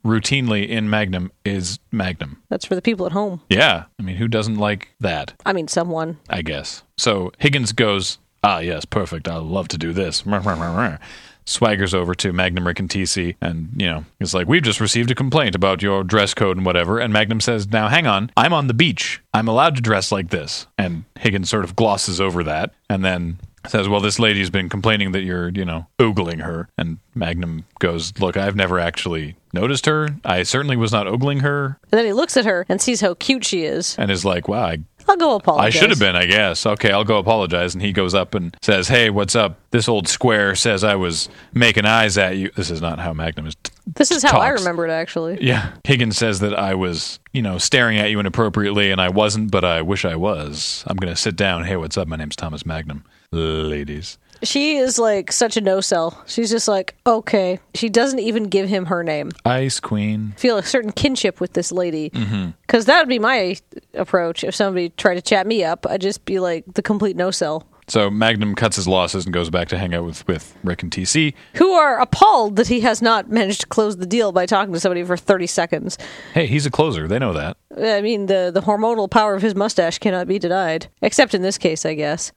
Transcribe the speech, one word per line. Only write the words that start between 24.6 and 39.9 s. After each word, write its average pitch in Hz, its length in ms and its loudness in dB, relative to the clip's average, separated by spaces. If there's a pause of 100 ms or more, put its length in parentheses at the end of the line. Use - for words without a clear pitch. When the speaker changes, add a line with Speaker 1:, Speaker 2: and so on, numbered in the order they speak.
Speaker 1:
complaining 101 420 0
that 95 100 -2
you're, 87 280 -4
you 92 160 -4
know, 85 200 -6 (140)
ogling 92 400 0
her." 82 280 -8 (120)
And 82 180 -4 (160)
Magnum 85 520 -4 (120)
goes, 85 420 -2
"Look, 92 180 0
I've 98 180 0
never 92 240 2
actually 85 560 -4 (180)
noticed 120 320 -2
her. 151 240 0 (160)
I 92 160 2
certainly 135 360 0
was 113 140 0
not 107 140 2
ogling 135 360 -2
her." 143 360 -2 (140)
Speaker 2:
And 220 80 4
then 233 60 2
he 202 80 0
looks 285 240 0
at 214 80 2
her 190 220 0
and 196 140 -2
sees 247 200 0
how 185 120 2
cute 254 320 -2
she 170 200 -2
is. 151 340 -4
Speaker 1:
And 101 100 0
is 92 160 0
like, 90 220 0
"Wow, 107 180 0
I 82 120 -2 (300)
Speaker 2:
I'll 403 100 4
go 311 180 2
apologize. 156 320 2
Speaker 1:
I - 20 2 (100)
should - 120 4
have 170 80 2
been, 98 160 4
I 90 100 4
guess. 95 400 2
Okay, 104 260 2
I'll 101 120 2
go 107 160 2
apologize." 90 560 0
And 92 80 -6
he 101 80 0
goes 92 240 0
up 92 200 0
and 87 280 -4
says, 95 240 4
"Hey, 120 240 4
what's 101 240 0
up? 104 240 2 (120)
This 117 160 2
old 104 200 0